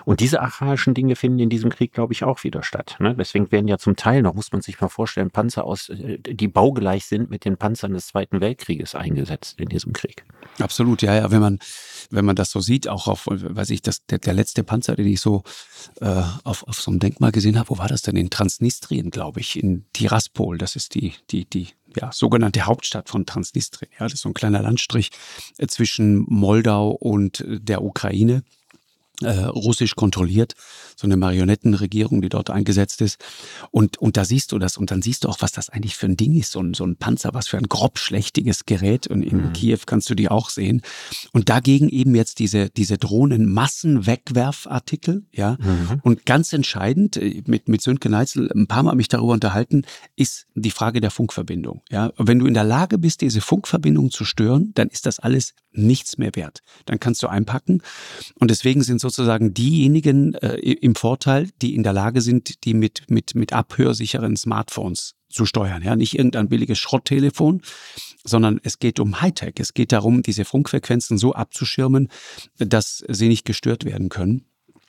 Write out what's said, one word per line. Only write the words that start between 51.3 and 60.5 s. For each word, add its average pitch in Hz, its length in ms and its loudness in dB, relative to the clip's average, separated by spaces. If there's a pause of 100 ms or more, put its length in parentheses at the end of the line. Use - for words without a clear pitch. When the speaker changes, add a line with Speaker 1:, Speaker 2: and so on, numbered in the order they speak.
Speaker 2:
ja. 104 140 0 (100)
Und 104 100 0
wenn 120 140 6
du 127 60 6
in 131 80 4
der 107 100 4
Lage 160 340 2
bist, 165 220 0
diese 110 200 2
Funkverbindung 151 680 2
zu - 140 -6
stören, 135 500 2
dann - 140 2
ist - 180 -10
das 120 140 -4
alles 131 340 0 (160)
nichts 113 480 2
mehr 107 160 -4
wert. 78 280 -10 (240)
Dann 117 120 -4
kannst 120 240 -2
du - 60 -2
einpacken. 110 540 0 (560)
Und 117 120 6
deswegen 131 320 4
sind 120 180 0
sozusagen 113 540 0
diejenigen, 143 800 4
äh, 127 240 -4